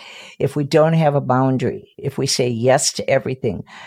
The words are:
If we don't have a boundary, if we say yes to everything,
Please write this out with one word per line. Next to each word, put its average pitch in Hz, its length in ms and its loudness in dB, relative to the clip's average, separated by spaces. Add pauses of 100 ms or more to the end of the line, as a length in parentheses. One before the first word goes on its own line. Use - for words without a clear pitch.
(400)
If 139 160 -2
we 147 80 -2
don't 160 300 4
have 156 220 2
a 139 60 2
boundary, 127 760 0
if - 200 -8
we 135 100 -2
say 123 200 0
yes 123 460 2
to - 160 -6
everything, 127 540 -2 (240)